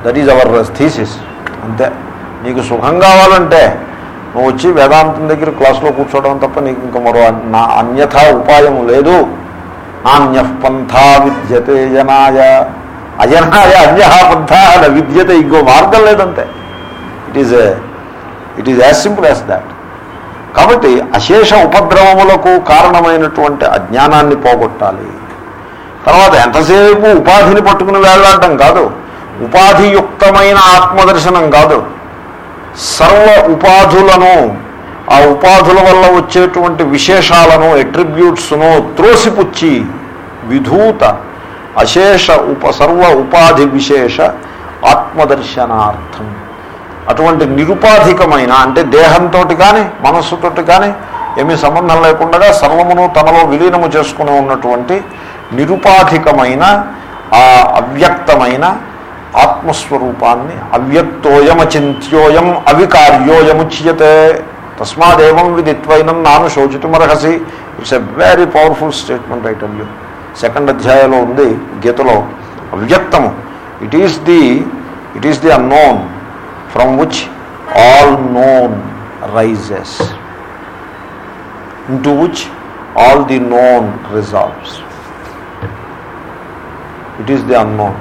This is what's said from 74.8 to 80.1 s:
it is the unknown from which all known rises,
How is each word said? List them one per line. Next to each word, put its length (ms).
it 120
is 140
the 140
unknown 400
from 180
which 160
all 260
known 340
rises, 560